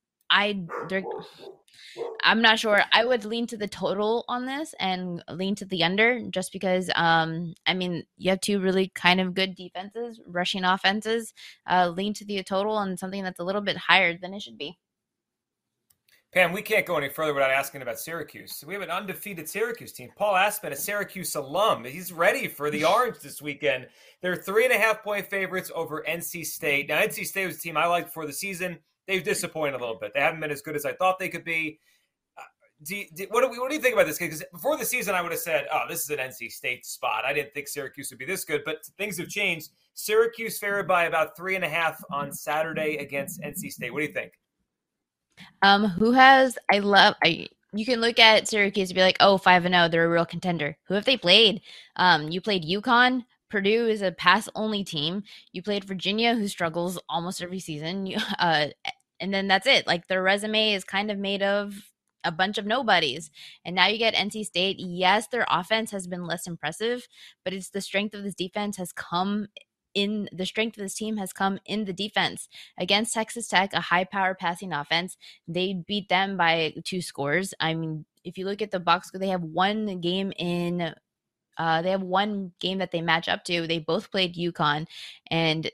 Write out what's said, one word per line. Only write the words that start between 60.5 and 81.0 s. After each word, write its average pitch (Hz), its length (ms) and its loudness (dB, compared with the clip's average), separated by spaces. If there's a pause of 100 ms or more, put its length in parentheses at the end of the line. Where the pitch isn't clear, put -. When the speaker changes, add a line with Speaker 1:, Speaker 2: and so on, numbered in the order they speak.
Speaker 1:
is 190 100 -4
kind 202 260 -2
of 202 80 -4
made 196 240 -2
of 202 320 0 (480)
a 170 80 -2
bunch 185 280 0
of 202 80 -6
nobodies. 175 640 0 (340)
And 170 100 -8
now 185 120 6
you 208 100 2
get 226 180 2
N 196 160 -2
C 214 140 -6
State. 190 340 -2
Yes, 185 500 2
their 233 200 -2
offense 214 420 0
has 190 160 -8
been 180 200 -8
less 170 200 -6
impressive, 208 640 -6 (360)
but 185 100 -4
it's 190 160 -10
the 196 100 -6
strength 202 340 -4
of 202 100 -10
this 202 100 -6
defense 208 420 -6
has 180 160 -10
come 202 560 -4 (460)
in, 202 380 -2
the 185 140 -6
strength 220 300 -4
of 208 80 -10
this 190 100 -8
team 220 220 -6
has 190 160 -6
come 196 340 -2
in 214 180 -4
the 190 80 -6
defense. 196 560 -4 (300)
Against 196 340 2
Texas 220 360 -4
Tech, 196 240 2
a 165 80 0
high-power 185 560 0
passing 180 360 -4
offense, 165 440 -2 (320)
they 185 260 -2
beat 190 340 -6
them 196 280 0
by 165 360 2 (120)
two 180 180 -4
scores. 156 560 -2
I 160 160 0
mean, 160 300 -6 (180)
if 175 160 -12
you 185 60 -6
look 202 180 -6
at 208 80 -6
the 190 80 -4
box 175 300 2
score, 190 100 -12
they 190 100 -2
have 185 140 -2
one 185 580 0
game 185 380 -2
in, 175 560 -2 (640)